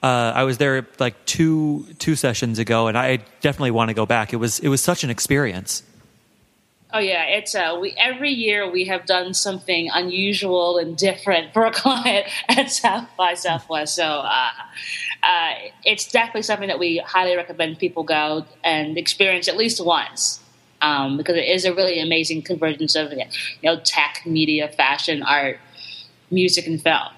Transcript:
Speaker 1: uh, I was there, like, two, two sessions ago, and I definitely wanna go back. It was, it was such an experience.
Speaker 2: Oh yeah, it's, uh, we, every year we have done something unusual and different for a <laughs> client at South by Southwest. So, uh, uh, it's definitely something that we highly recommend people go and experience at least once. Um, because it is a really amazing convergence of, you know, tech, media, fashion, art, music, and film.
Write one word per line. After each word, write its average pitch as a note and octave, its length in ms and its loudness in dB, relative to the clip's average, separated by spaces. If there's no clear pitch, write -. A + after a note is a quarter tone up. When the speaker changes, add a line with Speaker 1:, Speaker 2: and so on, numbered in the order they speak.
Speaker 1:
uh, A#2+ 320 2
I B2+ 80 2
was C3 160 0
there, C3+ 280 2
like, B2 260 -2
two, D#3 600 0
two - 180 0
sessions A#2 440 0
ago, A2+ 280 2
and A2 80 0
I C3 220 2
definitely C#3 300 0
wanna A2+ 240 2
go G#2+ 100 0
back. A2 260 2
It - 40 -4
was, A2+ 240 -2
it D#3+ 80 0
was C#3 140 2
such - 220 0
an C#3+ 60 -2
experience. A#2 720 -2
Speaker 2:
Oh A3 60 0
yeah, F#3 240 0
it's, G#3 320 -2
uh, F3 260 0
we, - 160 -6
every B3+ 340 0
year G#3 380 0
we F3+ 160 0
have F#3 220 -4
done F#3 260 0
something F3+ 580 -2
unusual F3+ 840 0
and E3 180 -2
different F3+ 580 0
for A3+ 120 4
a A3 60 2
<laughs> - 20 -10
client A#3+ 540 2
at C4 220 2
South A3+ 380 0
by F3 160 4
Southwest. D#3+ 640 -2
So, E3+ 80 0
uh, C3 460 0
uh, E3 300 2
it's G#3 280 0
definitely A3+ 320 0
something G#3 240 -2
that E3+ 100 -2
we E3+ 220 0
highly F#3 360 0
recommend E3 440 -4
people E3+ 240 -2
go D3+ 420 0
and D#3 360 0
experience F3+ 480 0
at F3+ 100 -2
least A3+ 260 0
once. - 580 0
Um, C#3 380 0
because E3+ 200 0
it B2+ 100 0
is F3+ 180 2
a F#3 80 2
really F3+ 260 0
amazing D#3+ 440 -2
convergence D#3 520 0
of, D3+ 160 -2
you C3 140 -6
know, D#3+ 160 2
tech, D3+ 480 0
media, D3+ 400 2
fashion, C#3+ 560 0
art, C#3 340 2
music, F3+ 380 2
and D#3+ 120 -2
film. D#3 380 2